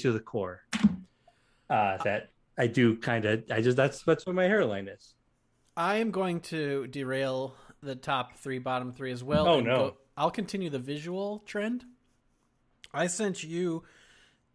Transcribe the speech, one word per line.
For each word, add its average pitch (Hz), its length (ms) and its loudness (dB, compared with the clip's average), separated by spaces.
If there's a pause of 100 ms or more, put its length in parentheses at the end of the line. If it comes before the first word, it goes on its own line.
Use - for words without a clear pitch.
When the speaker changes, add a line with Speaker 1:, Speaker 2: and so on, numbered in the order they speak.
Speaker 1:
to 127 80 4
the 110 80 2
core. 92 420 -6 (1080)
Uh, 104 340 2
that 104 280 -2 (260)
I 123 100 4
do 117 300 6
kinda, 110 520 0
I 113 120 0
just, 123 160 4
that's, 135 260 2
that's 160 220 2
what 180 100 -4
my 185 80 2
hairline 107 460 2
is. - 260 -20 (640)
Speaker 2:
I 180 260 0
am 220 80 -2
going 180 300 0 (100)
to 143 360 -2
derail 131 680 -4 (260)
the 135 140 -8
top 127 440 -4
three, 131 200 -6
bottom 127 320 -2
three 127 220 -8
as 123 100 -8
well, 156 240 4
Speaker 1:
Oh, 165 120 6
Speaker 2:
and 113 80 2
Speaker 1:
no. 127 80 4
Speaker 2:
go, - 220 2 (200)
I'll 156 140 2
continue 190 380 -4
the 139 100 -4
visual 175 680 -6
trend. 226 400 -4 (1080)
I 160 140 0
sent 185 340 -2
you 165 420 -2 (720)